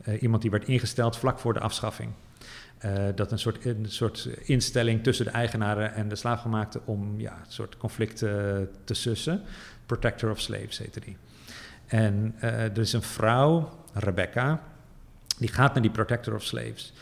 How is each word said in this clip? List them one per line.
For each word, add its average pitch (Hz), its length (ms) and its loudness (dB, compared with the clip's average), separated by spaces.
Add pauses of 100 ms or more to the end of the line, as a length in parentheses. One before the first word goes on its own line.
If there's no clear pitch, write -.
eh, 110 180 -2
iemand 113 200 4
die 113 100 2
werd 104 140 2
ingesteld 117 520 2
vlak 127 220 2
voor 117 140 2
de 107 60 0
afschaffing. 110 520 -4 (680)
Eh, 101 160 -2 (220)
dat 98 160 0
een 107 80 0
soort, - 260 -2
een 110 220 0
soort - 420 -2 (120)
instelling 117 600 2
tussen 123 220 2
de 107 60 -2
eigenaren 107 600 0
en 107 160 -2
de 104 60 -4
slaafgemaakten 113 720 -2
om, 104 340 -4
ja, 107 120 -6
een 85 200 -16
soort - 260 -10
conflicten 101 920 -2 (140)
te 117 100 -4
sussen. 151 480 0 (440)
Protector 117 460 0
of 104 80 -4
Slaves 104 380 -6
heette - 220 -10
die. 101 180 -14 (680)
En, 110 540 2
eh, 113 240 -2
er 107 140 -2
is 113 160 2
een 120 80 2
vrouw, 143 680 4 (240)
Rebecca, 101 680 0 (760)
die 110 120 0
gaat 135 240 6
naar 127 80 4
die 110 100 6
Protector 113 440 0
of 107 80 -6
Slaves. 113 580 -8